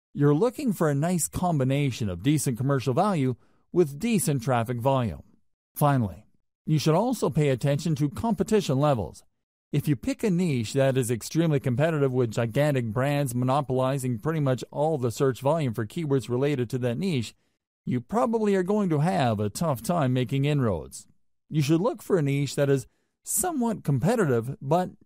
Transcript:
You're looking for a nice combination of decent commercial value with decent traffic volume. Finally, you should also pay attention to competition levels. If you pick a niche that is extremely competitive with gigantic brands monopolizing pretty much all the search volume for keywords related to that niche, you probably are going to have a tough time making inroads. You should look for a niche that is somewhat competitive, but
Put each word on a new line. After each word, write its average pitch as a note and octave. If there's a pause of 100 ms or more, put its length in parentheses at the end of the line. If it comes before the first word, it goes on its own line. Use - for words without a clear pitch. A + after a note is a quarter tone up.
(140)
You're C#3+
looking A#3
for E3
a D3
nice D#3+
combination C#3
of F2
decent C#3
commercial C3
value D3+ (360)
with D3+
decent E3
traffic A#2+
volume. A#2 (520)
Finally, C3 (400)
you D#3
should D#3
also G#3+
pay D3+
attention C#3+
to D3
competition F#3+
levels. C3 (480)
If C#3+
you D3
pick -
a A3
niche D#3+
that C3+
is B2
extremely D3+
competitive C#3
with B2
gigantic B2
brands C#3
monopolizing B2+
pretty D#3+
much C3
all D3+
the A#2+
search C3
volume C#3
for A#2
keywords C#3
related B2
to C3
that A#2+
niche, D3+ (500)
you B2
probably A3
are F#3+
going G3+
to D3+
have C#3+
a G#2
tough D3+
time D3+
making C3
inroads. A#2 (420)
You D#3
should D#3
look A#3
for G3+
a D#3+
niche C#3
that C#3+
is C#3 (380)
somewhat A#3+
competitive, C#3
but D#3+ (160)